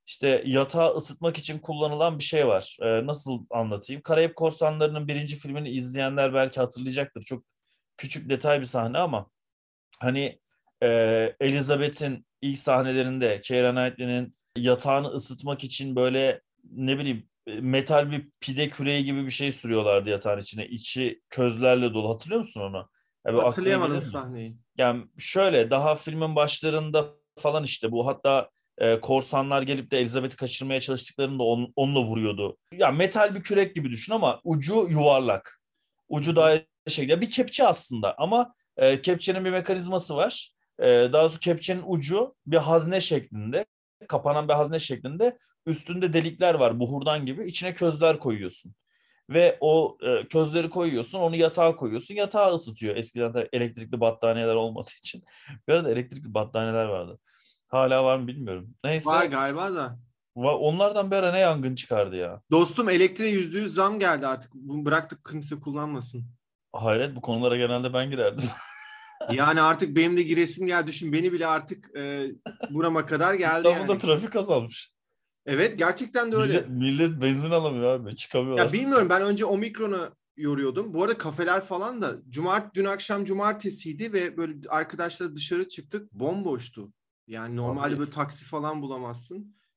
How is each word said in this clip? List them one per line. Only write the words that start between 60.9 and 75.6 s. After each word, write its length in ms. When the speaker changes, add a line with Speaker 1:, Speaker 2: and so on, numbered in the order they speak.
Speaker 1:
bir 60
ara 160
ne 60
yangın 360
çıkardı 420
ya. 240
Speaker 2:
Dostum, 380
elektriğe 420
yüzde 280
yüz 160
zam 240
geldi 280
artık. 280
Bunu 300
bıraktık, 460
kimse 300
kullanmasın. 640
Speaker 1:
Hayret, 440
bu 40
konulara 360
genelde 380
ben 160
girerdim. 340
<laughs> 0
Speaker 2:
Yani 280
artık 360
benim 200
de 60
giresim 440
geldi. 200
Düşün, 260
beni 200
bile 140
artık, 500
e, 340
burama 360
kadar 280
geldi 340
Speaker 1:
İstanbul'da 240
Speaker 2:
yani. 80
Speaker 1:
trafik 360
azalmış. 560
Speaker 2:
Evet, 320